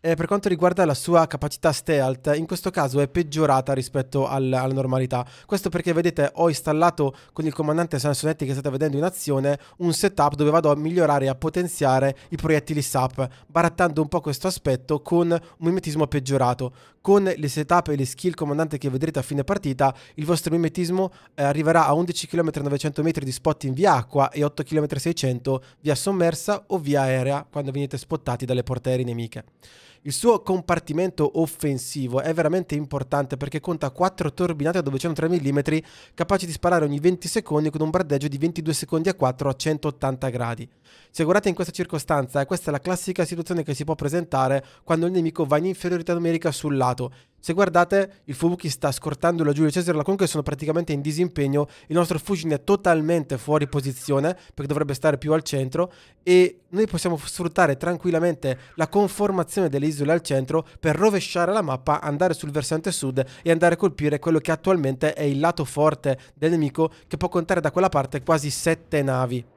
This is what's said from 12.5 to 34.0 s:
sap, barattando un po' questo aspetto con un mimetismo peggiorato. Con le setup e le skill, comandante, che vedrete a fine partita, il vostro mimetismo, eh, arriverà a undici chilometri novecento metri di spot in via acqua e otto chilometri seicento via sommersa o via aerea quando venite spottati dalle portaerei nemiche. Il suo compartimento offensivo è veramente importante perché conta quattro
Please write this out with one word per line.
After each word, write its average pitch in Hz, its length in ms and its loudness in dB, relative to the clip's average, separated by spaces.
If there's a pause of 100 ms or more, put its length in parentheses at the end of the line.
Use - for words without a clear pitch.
sap, 127 440 -2 (200)
barattando 170 520 2
un 156 80 2
po' 170 140 -2
questo 147 240 -6
aspetto 143 560 -2
con 170 300 2
un 165 80 2 (180)
mimetismo 165 480 0
peggiorato. 131 680 0 (300)
Con 196 220 6
le 170 240 -2
setup 151 400 0
e 151 80 0
le 135 100 0
skill, 165 300 -4
comandante, 151 420 -2
che 135 140 -4
vedrete 147 260 -2
a 131 60 -2
fine 139 200 -2
partita, 139 480 0 (240)
il 151 100 -6
vostro 160 280 0
mimetismo, 175 580 0 (220)
eh, - 80 -4
arriverà 151 460 4
a 143 60 4
undici 165 340 -2
chilometri 160 340 0
novecento 143 400 -2
metri 156 240 0
di 131 60 -4
spot - 320 -2
in 131 100 -2
via 165 220 4
acqua 135 340 0
e 147 140 -2
otto 147 180 -2
chilometri 147 380 -2
seicento 131 640 -2 (160)
via 170 160 0
sommersa 190 720 0
o 190 100 -2
via 143 240 0
aerea 135 480 0
quando 139 220 -6
venite 139 260 -4
spottati 127 480 -6
dalle 123 160 0
portaerei 127 420 -2
nemiche. 117 420 -8 (600)
Il 139 80 -8
suo 226 300 4
compartimento 170 1000 0
offensivo 135 800 -2
è 156 100 -4
veramente 165 440 0
importante 139 600 -2
perché 139 220 -6
conta 160 300 -4
quattro 180 420 0